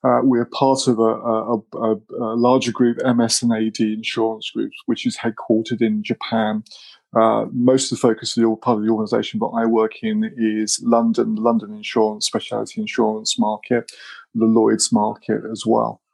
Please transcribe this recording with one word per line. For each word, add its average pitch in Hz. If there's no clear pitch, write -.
Uh, 123
we're 120
part 135
of 113
a, 113
a, 110
a, 110
a 113
larger 123
group, 120
M 120
S 113
and 117
A 110
D 107
Insurance 110
Groups, 113
which -
is 123
headquartered 113
in 107
Japan. 110
Uh, 113
most 127
of 117
the -
focus -
of 117
the, 113
part 117
of 107
the 110
organisation 110
that 110
I 113
work 110
in 110
is 107
London, 117
London 110
insurance, 107
specialty 110
insurance 110
market, 110
the 113
Lloyd's 110
market 110
as 110
well. 113